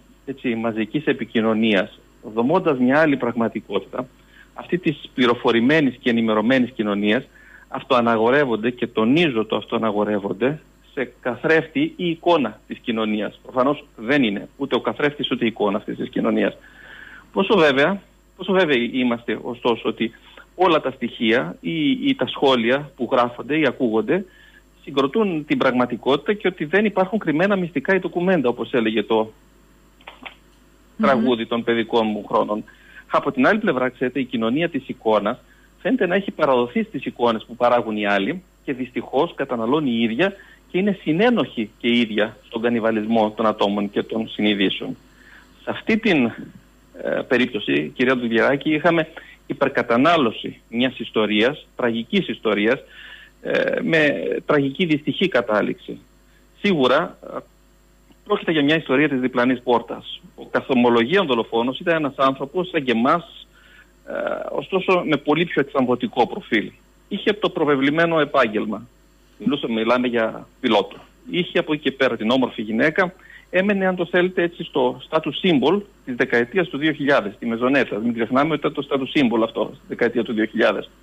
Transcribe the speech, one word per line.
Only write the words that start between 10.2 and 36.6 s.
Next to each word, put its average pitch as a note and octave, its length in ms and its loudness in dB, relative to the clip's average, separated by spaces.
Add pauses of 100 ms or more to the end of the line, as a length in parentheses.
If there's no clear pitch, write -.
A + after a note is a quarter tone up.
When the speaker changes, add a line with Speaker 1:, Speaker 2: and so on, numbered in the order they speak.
Speaker 1:
σε B2 260 -6
καθρέφτη D#3 760 -2
ή F3+ 120 -4
εικόνα D#3+ 580 0
της A#2 120 -12
κοινωνίας. G#2+ 640 -4
Προφανώς B2+ 420 -2 (120)
δεν C3 260 0
είναι G2+ 340 -2
ούτε C3+ 180 -4
ο A2+ 60 0
καθρέφτης C#3+ 500 -4
ούτε A#2+ 140 -2
η - 20 2
εικόνα G#2 300 -2
αυτής - 200 -6
της - 120 -8
κοινωνίας. - 480 -2 (760)
Πόσο G3 240 2
βέβαια, D#3 460 4 (340)
πόσο F#3+ 160 -4
βέβαιοι C#3+ 420 2
είμαστε, A#2 480 -2
ωστόσο, A#2+ 460 -2
ότι A2+ 240 -4 (420)
όλα F3 260 4
τα C3+ 100 -4
στοιχεία B2 720 -2
ή, D#3+ 300 -2
ή C3+ 280 0
τα C3 80 0
σχόλια C3+ 680 0
που - 160 -4
γράφονται B2 460 0
ή D3+ 80 2
ακούγονται A#2 580 0 (580)
συγκροτούν D#3 640 -2
την C#3+ 140 -2
πραγματικότητα B2 720 0
και G3+ 140 -2
ότι F3+ 180 -2
δεν F#3 200 2
υπάρχουν F#3+ 340 0
κρυμμένα F3+ 380 0
μυστικά F3 380 -2
ή F#3 40 2
ντοκουμέντα, F3 500 0
όπως A#2 240 -4
έλεγε A2 300 4
το A2 300 2 (1600)
Speaker 2:
Μμμ. A3 100 0
Speaker 1:
τραγούδι A#2+ 400 2
των A#2 180 -4
παιδικών A#2 420 0
μου G#2 200 -4
χρόνων. G#2+ 380 0 (460)
Από - 220 0
την B2+ 140 2
άλλη G#3 120 4
πλευρά, C3 300 0
ξέρετε, B2+ 320 -4
η C3 40 -2
κοινωνία A#2+ 440 -2
της C#3+ 200 -6
εικόνας G#2+ 500 0 (400)
φαίνεται G#3 280 0
να F3 80 0
έχει G3 160 0
παραδοθεί C3+ 520 2